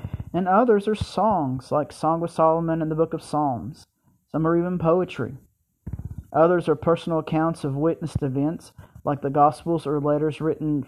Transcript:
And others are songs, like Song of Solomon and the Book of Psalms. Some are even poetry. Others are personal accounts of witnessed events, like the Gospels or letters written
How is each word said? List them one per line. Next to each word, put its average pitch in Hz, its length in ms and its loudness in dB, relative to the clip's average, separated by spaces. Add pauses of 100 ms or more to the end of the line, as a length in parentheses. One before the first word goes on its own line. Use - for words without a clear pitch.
(340)
And 185 140 0
others 208 400 4
are 214 60 0
songs, 180 760 -2
like 147 220 0
Song 165 300 -2
of 170 80 -4
Solomon 165 520 2
and 156 80 -2
the 156 60 -2
Book 160 180 0
of 156 80 -8
Psalms. 143 640 -4 (460)
Some 156 140 0
are 170 120 4
even 175 200 0
poetry. 165 580 0 (960)
Others 170 360 4
are 151 80 4
personal 165 440 0
accounts 160 440 -2
of 139 120 -4
witnessed 156 460 -2
events, 143 500 -2 (320)
like 143 180 -2
the 139 80 -2
Gospels 151 560 2
or 147 140 -2
letters 147 400 0
written 151 480 -2